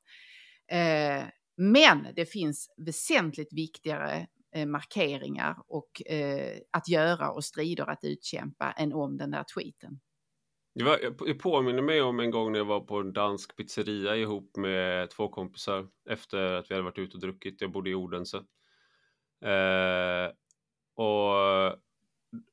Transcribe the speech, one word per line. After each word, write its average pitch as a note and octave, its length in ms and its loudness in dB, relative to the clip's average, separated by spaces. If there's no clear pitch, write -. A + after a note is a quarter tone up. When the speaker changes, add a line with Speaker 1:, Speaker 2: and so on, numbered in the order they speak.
Speaker 1:
Eh, D3+ 580 2
men G3+ 580 8
det E3+ 100 0
finns D#3+ 520 -4
väsentligt D#3+ 760 -2
viktigare, D3+ 760 -6
eh, D#3 100 -4
markeringar C#3+ 920 -2
och, - 440 -10
eh, C#3 460 -4
att E3 160 -4
göra E3 440 2
och D3 120 -8
strider D3+ 460 -4
att D3+ 140 -8
utkämpa C#3+ 680 -6
än D3+ 220 -4
om C#3 240 -4
den C#3+ 140 -6
där C#3+ 120 -4
tweeten. - 560 -12
Speaker 2:
Det A#2+ 80 -4
var, D3 200 4
jag B2+ 140 -4
p-, C3 100 -6
jag C#3+ 120 -2
påminner C3 420 2
mig D3+ 200 2
om B2 180 0
en A#2 120 0
gång A2+ 200 0
när G#2+ 80 0
jag G#2 60 0
var G#2 140 2
på G#2 200 -4
en F#2+ 140 -6
dansk G2+ 420 -2
pizzeria G#2 600 -2
ihop G#2+ 420 -4
med F#2 520 0
två G#2 200 -4
kompisar F#2+ 580 -6
efter F#2+ 440 -2
att F2+ 180 -6
vi G2 40 -2
hade F#2 80 0
varit F2+ 160 -6
ute F#2+ 180 -8
och F2+ 40 -10
druckit. F#2+ 400 -8
Jag F#2+ 100 -4
bodde F#2+ 180 -4
i F#2 60 -2
Odense. F2+ 420 -6
Eh, F#2 840 2
och G2 840 2